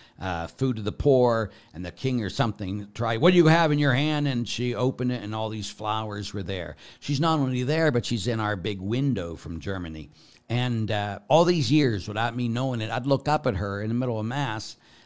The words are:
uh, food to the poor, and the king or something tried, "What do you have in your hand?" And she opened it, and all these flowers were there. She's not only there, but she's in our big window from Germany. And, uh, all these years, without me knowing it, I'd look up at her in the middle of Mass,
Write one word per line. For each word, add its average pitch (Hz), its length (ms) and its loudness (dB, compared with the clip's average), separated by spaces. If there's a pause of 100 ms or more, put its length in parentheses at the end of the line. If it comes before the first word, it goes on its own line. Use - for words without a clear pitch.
(200)
uh, 85 280 -4
food 131 280 -2
to 110 60 -8
the 101 100 -4
poor, 120 580 2 (220)
and 85 100 -10
the 90 80 -8
king 127 320 -2
or 104 60 -2
something 104 640 -4
tried, 113 300 -2
"What 175 80 6
do 180 80 6
you 165 80 8
have 160 260 4
in 147 60 2
your 143 160 4
hand?" 147 340 0
And 120 180 -2
she 120 280 -2
opened 127 380 0
it, 117 100 -6
and 107 120 -8
all 110 140 -2
these 107 220 -6
flowers 107 640 -4
were 104 80 -4
there. 87 340 -6 (240)
She's 143 200 -2
not 160 180 2
only 131 240 0
there, 156 280 2
but 120 140 2
she's 110 220 -2
in 117 120 0
our 107 160 0
big 98 260 -4
window 104 540 0
from 80 260 -10
Germany. 87 500 -8 (360)
And, 123 440 0
uh, 104 380 -2
all 165 180 6
these 160 260 2
years, 127 340 2
without 117 300 -2
me 123 120 -2
knowing 120 340 -2
it, 107 80 -6
I'd 120 160 -4
look 135 220 2
up 147 180 2
at 110 100 0
her 101 240 -2
in 110 80 -4
the 117 60 0
middle 120 260 0
of 107 60 -4
Mass, 120 500 -4 (300)